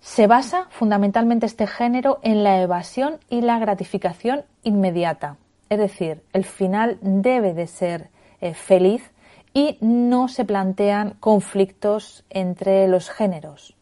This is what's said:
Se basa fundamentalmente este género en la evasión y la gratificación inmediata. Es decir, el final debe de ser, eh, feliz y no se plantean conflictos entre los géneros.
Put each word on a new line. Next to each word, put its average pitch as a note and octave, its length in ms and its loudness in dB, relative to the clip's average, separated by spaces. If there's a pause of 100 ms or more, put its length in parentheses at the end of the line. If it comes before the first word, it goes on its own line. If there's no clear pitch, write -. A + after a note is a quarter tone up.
Se - 260 2
basa C4+ 440 2
fundamentalmente A3+ 720 0
este G#3+ 220 -4
género B3 560 -2
en G#3+ 200 2
la F#3+ 200 4
evasión F#3 560 -4 (100)
y A#3+ 140 -2
la A#3 160 0
gratificación G#3 840 -4 (180)
inmediata. F3 760 -2 (320)
Es G#3+ 100 0
decir, F3+ 440 -4 (100)
el F#3+ 120 -2
final G#3 580 -2
debe G3 500 0
de E3 140 -6
ser, E3+ 420 -6 (320)
eh, E3+ 140 -6
feliz F#3+ 560 2 (420)
y C#4+ 300 0
no A#3+ 460 2
se B3 180 -4
plantean G3+ 760 -2
conflictos G#3 1080 0
entre F#3+ 580 0
los F#3 220 0
géneros. D#3 720 -6